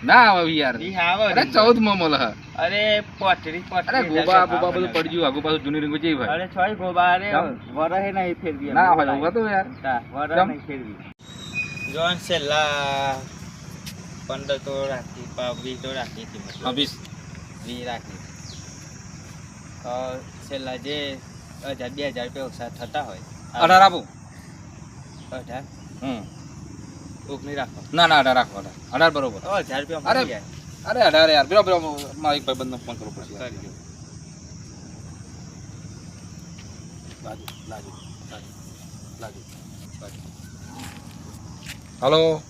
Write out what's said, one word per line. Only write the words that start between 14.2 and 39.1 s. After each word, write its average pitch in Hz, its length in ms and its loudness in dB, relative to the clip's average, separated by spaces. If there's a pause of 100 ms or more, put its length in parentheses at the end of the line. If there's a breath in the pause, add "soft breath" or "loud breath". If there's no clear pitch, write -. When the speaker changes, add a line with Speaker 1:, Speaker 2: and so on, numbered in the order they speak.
Speaker 2:
પંદર 135 320 -4
તો 135 300 -4
રાખી, 123 480 -8
પા-, 123 160 -4
વીસ 127 280 -8
તો 131 120 -8
રાખી 113 320 -8
કિંમત. - 400 -14
Speaker 1:
હા, 127 60 -2
વીસ. 139 280 -2 (680)
Speaker 2:
વીસ 123 200 -10
રાખી. 117 320 -10 (1700)
અ, 127 320 -6 (320)
છેલ્લા 131 280 -8
જે 139 420 -6 (460)
હજાર, 127 260 -8
બે 143 200 -4
હજાર 123 160 -6
રૂપિયા 135 200 -8
ઓછા 120 220 -10
થતા 123 340 -6
હોય. 101 160 -10 (360)
Speaker 1:
અઢાર 175 280 10
આપું? 180 240 8 (1300)
Speaker 2:
અઢાર? 127 300 -8 (400)
Speaker 1:
હમ. 123 200 -4 (1040)
Speaker 2:
ઓગણી 139 260 -10
રાખો. 135 380 -6
Speaker 1:
ના, 170 140 6
ના, 156 120 8
અઢાર 131 160 6
રાખો, 104 240 2
અઢાર. 95 140 -12 (200)
અઢાર 156 180 6
બરોબર. 135 380 -4
Speaker 2:
અરે, 190 160 0
હજાર 135 160 -4
રૂપિયા 151 240 -6
Speaker 1:
અરે, 262 160 4
Speaker 2:
મળી 254 80 -2
જાય. 107 140 -8 (420)
Speaker 1:
અરે, 226 160 0
અઢાર 165 300 8
યાર. 143 160 6
પેલો, 196 160 8
પેલો 160 380 2 (160)
મારા 151 200 2
એક 143 80 -4
ભાઈબંધનો 127 320 -4
ફોન 120 200 -10
કરું 107 180 -12
પછી. - 200 -14
Speaker 2:
કરી 127 160 -8
દો. - 180 -12 (3500)
Speaker 1:
લાજુ, 107 200 -12 (240)
લાજુ, 107 220 -14 (400)
લાજુ, - 160 -16 (720)